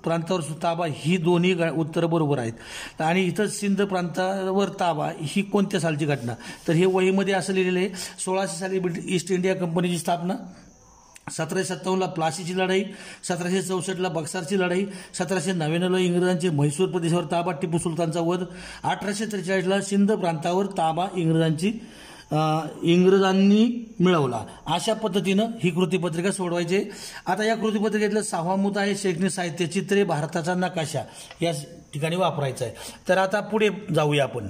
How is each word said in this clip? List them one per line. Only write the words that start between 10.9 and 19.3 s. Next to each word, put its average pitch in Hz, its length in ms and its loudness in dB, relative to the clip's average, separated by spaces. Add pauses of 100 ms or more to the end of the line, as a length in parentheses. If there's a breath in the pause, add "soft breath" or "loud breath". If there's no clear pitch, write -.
सतराशे 175 320 -4
सत्तावन्नला 185 420 -2
प्लासीची 165 520 -4
लढाई, 185 260 2 (400 loud breath)
सतराशे 180 380 0
चौसष्टला 180 480 -2
बक्सारची 165 500 -2
लढाई, 180 260 2 (280 loud breath)
सतराशे 180 380 -2
नव्याण्णवला 175 460 0
इंग्रजांचे 180 520 2
म्हैसूर 151 400 2
प्रदेशावर 170 420 0
ताबा, 175 200 0
टिपू 165 260 -2
सुलतानचा 165 420 0
वध, 175 240 0 (400 loud breath)
अठराशे 196 420 -2
त्रेचाळीसला 190 560 0